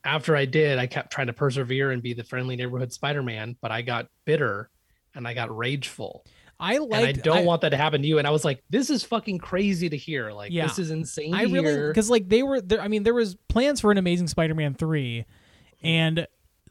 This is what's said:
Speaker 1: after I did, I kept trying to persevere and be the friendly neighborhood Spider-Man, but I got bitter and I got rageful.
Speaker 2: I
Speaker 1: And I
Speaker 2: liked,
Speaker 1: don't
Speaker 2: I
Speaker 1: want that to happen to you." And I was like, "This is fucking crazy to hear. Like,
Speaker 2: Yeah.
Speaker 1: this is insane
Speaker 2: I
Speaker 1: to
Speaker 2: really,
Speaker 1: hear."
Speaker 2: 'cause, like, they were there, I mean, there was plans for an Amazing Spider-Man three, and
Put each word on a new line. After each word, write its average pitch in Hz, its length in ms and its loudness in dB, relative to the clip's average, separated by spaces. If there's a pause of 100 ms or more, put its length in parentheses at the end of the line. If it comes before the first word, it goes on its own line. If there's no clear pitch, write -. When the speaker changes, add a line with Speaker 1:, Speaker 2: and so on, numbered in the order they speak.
Speaker 1:
after 151 320 0
I 139 100 2
did, 143 340 2
I 123 80 -2
kept - 240 -8
trying 135 160 -4
to 123 60 -6
persevere 135 580 -2
and 123 100 -4
be 120 120 -6
the 117 100 -10
friendly 127 320 -6
neighborhood 123 380 -6
Spider-Man, 123 680 -4
but 113 100 -6
I 113 120 -4
got 120 240 -4 (180)
bitter 120 440 0 (440)
and 120 140 -10
I 120 60 -8
got 117 220 -4
rageful. 127 720 -6 (340)
Speaker 2:
I 202 160 0
Speaker 1:
And 277 200 -2
I 226 60 4
Speaker 2:
liked, 233 220 0
Speaker 1:
don't 160 160 4
Speaker 2:
I 185 40 2
Speaker 1:
want 170 180 4
that 160 80 2
to 139 80 2
happen 147 240 2
to 143 60 0
you." 156 100 4
And 143 100 2
I 147 40 2
was 151 140 2
like, 139 240 -2
"This 240 200 0
is 269 140 0
fucking 208 360 -4
crazy 185 500 0
to 147 80 -6
hear. 131 340 -6
Like, 104 200 -12
Speaker 2:
Yeah. 165 160 0
Speaker 1:
this - 120 -4
is 165 120 -2
insane 160 420 -4
Speaker 2:
I 196 120 2
Speaker 1:
to 196 60 2
Speaker 2:
really, 180 180 4
Speaker 1:
hear." 147 240 0
Speaker 2:
'cause, 214 160 2
like, 220 200 4
they 226 140 6
were 269 180 0
there, 196 200 0
I 190 60 -4
mean, 214 160 0
there 226 100 4
was 220 220 0 (140)
plans 269 320 2
for 208 100 6
an 208 60 6
Amazing 175 320 2
Spider-Man 156 460 0
three, 135 500 -2 (580)
and 165 440 2 (440)